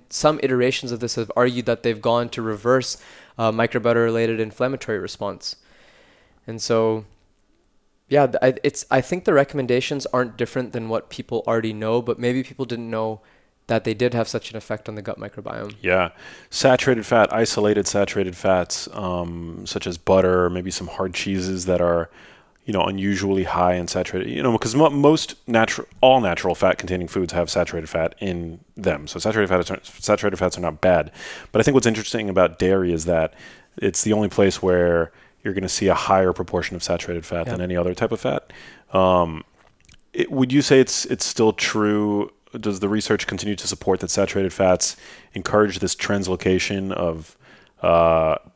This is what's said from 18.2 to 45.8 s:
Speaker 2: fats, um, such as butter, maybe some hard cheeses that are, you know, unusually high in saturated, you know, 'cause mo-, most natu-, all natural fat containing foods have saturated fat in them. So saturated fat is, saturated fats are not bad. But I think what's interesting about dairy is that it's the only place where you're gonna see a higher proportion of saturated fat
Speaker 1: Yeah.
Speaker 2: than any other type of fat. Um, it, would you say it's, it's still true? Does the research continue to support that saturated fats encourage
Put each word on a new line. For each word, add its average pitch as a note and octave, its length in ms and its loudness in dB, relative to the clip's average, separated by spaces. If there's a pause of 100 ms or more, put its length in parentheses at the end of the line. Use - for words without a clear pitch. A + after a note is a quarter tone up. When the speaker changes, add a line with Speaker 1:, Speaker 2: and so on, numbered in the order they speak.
Speaker 2:
fats, - 560 0
um, F2 760 -6
such - 200 -6
as F2+ 100 -6
butter, F#2 540 4
maybe F2+ 200 -6
some F2 160 -8
hard F2+ 280 -6
cheeses F#2+ 500 -4
that F2+ 160 0
are, E2+ 300 0 (560)
you A2 80 -4
know, F#2 80 2
unusually G2 640 -2
high F2+ 320 0
in F2 120 -6
saturated, F#2 400 -4
you - 140 -4
know, A#2 160 2
'cause A2+ 160 -4
mo-, D3+ 160 6
most C#3+ 440 2 (120)
natu-, A2+ 400 0 (160)
all C3 180 8
natural F2+ 340 0
fat F#2 220 2
containing F2+ 320 -6
foods F#2 240 -2
have F2 160 0
saturated E2+ 380 -2
fat E2 320 -2
in E2+ 420 -8 (160)
them. E2 300 -4
So - 120 -10
saturated G#2+ 300 0
fat F2+ 120 2
is, - 280 -6 (160)
saturated G#2 320 0
fats F2+ 220 0
are - 20 -8
not D#2+ 220 -4
bad. E2+ 280 4 (400)
But A2+ 120 2
I - 20 6
think C#3+ 100 4
what's B2 120 6
interesting A2 420 -2
about F2+ 300 2
dairy F#2 340 2
is D#2+ 140 -2
that E2 260 0 (460)
it's G2+ 240 -2
the G#2+ 100 2
only G#2+ 160 2
place G2 340 2
where F2 480 2 (320)
you're G2+ 120 -4
gonna F#2 160 -4
see - 180 0
a F2 60 6
higher F#2+ 400 2
proportion F2+ 420 -4
of E2+ 60 -8
saturated F2 420 -4
fat E2+ 220 -6
Speaker 1:
Yeah. - 60 -8
Speaker 2:
than F2+ 100 -6
any F2+ 160 -2
other F2+ 160 0
type - 180 -2
of A2+ 80 -6
fat. - 320 -4 (400)
Um, F2+ 500 4 (720)
it, - 180 -2
would C3 220 0
you C#3+ 80 4
say C#3 200 6
it's, - 260 0
it's - 180 -4
still A2 300 2
true? G#2 760 0 (280)
Does G#2 200 -4
the G2+ 100 -2
research G#2+ 380 0
continue G#2 300 -6
to - 100 -8
support F#2 320 -2
that F2+ 120 -6
saturated F#2+ 420 0
fats F#2 420 2 (380)
encourage G2+ 480 0